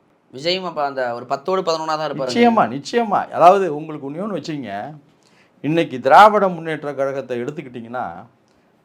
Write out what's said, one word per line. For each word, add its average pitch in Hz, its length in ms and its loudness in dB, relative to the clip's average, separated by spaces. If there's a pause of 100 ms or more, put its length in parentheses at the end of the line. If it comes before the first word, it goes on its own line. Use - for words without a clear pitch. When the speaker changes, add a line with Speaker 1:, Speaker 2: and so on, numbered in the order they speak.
(340)
Speaker 1:
விஜயும் 175 300 -4
அப்ப 156 200 -4
அந்த 131 320 -4
ஒரு 120 100 -10
பத்தோடு 185 360 -2
பதினொன்னா 165 240 -4
தான் 156 260 -4
இருப்பாரு. - 20 -8
Speaker 2:
நிச்சயமா, 143 720 2 (120)
நிச்சயமா. 202 340 0
அதாவது, 180 460 6
உங்களுக்கு 151 360 -10
ஒண்ணே 147 40 -12
ஒண்ணு 185 280 -8
வச்சுங்க. 135 540 -10 (640)
இன்னைக்கு 156 380 -2
திராவிட 196 480 8
முன்னேற்ற 160 460 -6
கழகத்தை 131 480 -4
எடுத்துக்கிட்டிங்கன்னா, 123 680 -10 (760)